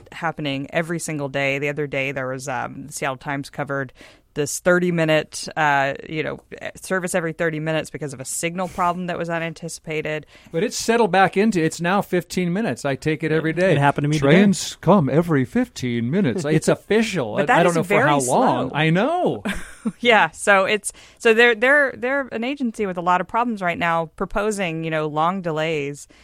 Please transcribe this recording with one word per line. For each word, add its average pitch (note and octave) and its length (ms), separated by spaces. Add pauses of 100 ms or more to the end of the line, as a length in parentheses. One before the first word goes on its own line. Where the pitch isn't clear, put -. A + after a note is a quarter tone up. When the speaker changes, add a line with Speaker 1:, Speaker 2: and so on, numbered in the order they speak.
(120)
Speaker 1:
happening C#3+ 600
every E3 280
single D3 280
day. C#3 300
The C#3+ 100
other D3 180
day C3+ 260
there C3 160
was, C3 200
um, B2 380
the D3 60
Seattle C#3 240
Times C#3+ 340
covered C#3 420 (420)
this D3 260
thirty-minute, E3+ 960
uh, C#3 380 (140)
you D#3 140
know, C#3 160 (380)
service F#3 400
every E3 160
thirty D#3+ 260
minutes D#3+ 320
because C#3+ 220
of B2+ 80
a C3 40
signal E3+ 440
problem F3 400
that F3 100
was E3 100
unanticipated. D#3+ 960 (280)
Speaker 2:
But E3 100
it's B3 140
settled A3+ 340
back F#3 260
into, G3 260
it's D#3+ 180
now F3+ 200
fifteen F3+ 520
minutes. F#3 320
I C#3 100
take D#3 300
it D#3 80
every D#3+ 200
day. F3+ 200
Speaker 3:
It D3 60
happened C#3+ 260
to D3 40
me D3+ 120
today. C#3+ 160
Speaker 2:
Trains G3 440
come E3 280
every D3+ 360
fifteen A#2+ 680
minutes. E3 320
Speaker 3:
<laughs> D#3 160
Speaker 2:
It's - 80
official. F#3 680
Speaker 1:
But C3+ 60
Speaker 2:
I, D3 40
Speaker 1:
that C#3+ 120
Speaker 2:
I E3+ 60
don't F3 60
Speaker 1:
is E3+ 60
Speaker 2:
know D#3+ 60
for F3 120
how - 80
Speaker 1:
very D3 80 (180)
Speaker 2:
long. C3+ 400
Speaker 1:
slow. - 40
Speaker 2:
I D#3 180
know. G#3+ 580
Speaker 1:
<laughs> G3 40 (480)
Yeah. G#3+ 320
So G3 340
it's, - 260 (260)
so A#3 140
they're, A#3+ 220
they're, C4 420
they're B3+ 360
an A3 120
agency B3 400
with F#3 140
a - 20
lot F3+ 220
of F3+ 60
problems A3+ 340
right E3+ 160
now E3 360
proposing, G3 720
you D#3+ 60
know, D#3 160
long D#3+ 340
delays. D#3 680 (180)